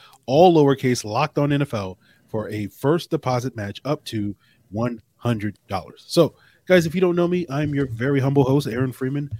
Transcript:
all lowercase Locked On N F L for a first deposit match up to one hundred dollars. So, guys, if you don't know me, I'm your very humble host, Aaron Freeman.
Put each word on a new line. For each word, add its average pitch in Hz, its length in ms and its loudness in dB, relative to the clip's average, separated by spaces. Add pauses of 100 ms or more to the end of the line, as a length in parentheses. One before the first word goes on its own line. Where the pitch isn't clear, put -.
(260)
all 170 280 6
lowercase 135 520 2
Locked 120 320 -4
On 143 160 0
N 143 80 0
F 139 120 -4
L 98 240 -8 (300)
for 107 220 -6
a 107 180 -6
first 151 420 -2
deposit 127 460 -4
match 101 300 -10
up 147 200 -4
to 101 300 -6 (340)
one 117 320 -6 (140)
hundred 107 420 -4 (120)
dollars. 90 380 -10
So, - 280 2 (300)
guys, 180 200 4
if 165 100 -4
you 180 60 -2
don't 180 140 2
know 175 120 2
me, 175 220 -2
I'm 147 260 -4
your 139 100 0
very 131 340 -2
humble 139 240 4
host, 139 240 0
Aaron 123 240 -2
Freeman. 139 380 -6 (100)